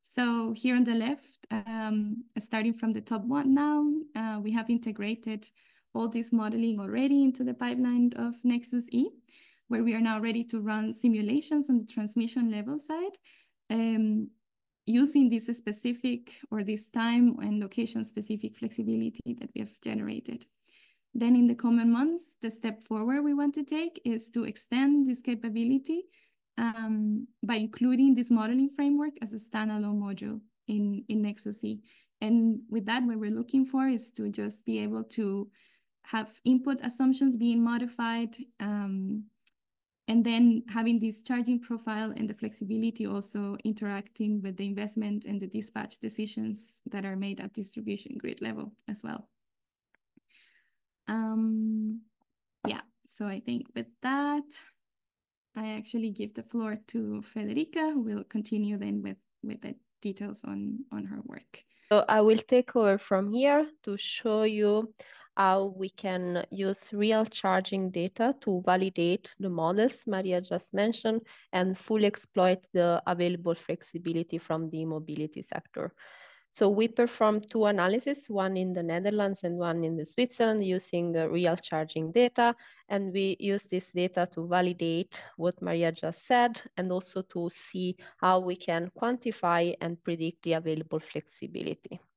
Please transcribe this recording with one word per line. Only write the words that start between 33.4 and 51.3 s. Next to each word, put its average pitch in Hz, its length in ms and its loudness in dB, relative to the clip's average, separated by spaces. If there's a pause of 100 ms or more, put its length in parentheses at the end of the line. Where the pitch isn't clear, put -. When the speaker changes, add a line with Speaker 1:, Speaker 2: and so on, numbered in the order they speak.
Speaker 1:
for 262 240 2
is 247 260 -2
to 208 160 -6
just 208 360 -6
be 220 140 -2
able 214 240 -4
to 202 460 -4 (560)
have 220 400 -6
input 254 360 4
assumptions 262 540 2
being 233 280 2
modified, 233 720 -2 (240)
um, 202 640 -4 (840)
and 226 180 6
then 233 440 6
having 226 300 2
this 214 220 -2
charging 240 380 0
profile 220 520 -4
and 214 160 -4
the 214 60 -6
flexibility 220 720 -4
also 202 580 -6
interacting 208 800 -4
with 190 160 -8
the 202 80 -6
investment 208 600 -4
and 202 140 -4
the 190 80 -8
dispatch 214 520 -8
decisions 214 880 -8
that 196 180 -8
are 190 100 -6
made 196 240 -6
at 190 140 -12
distribution 208 640 -8
grid - 240 -8
level 214 320 -8 (140)
as 208 160 -10
well. - 260 -10 (1800)
Um, 220 960 0 (640)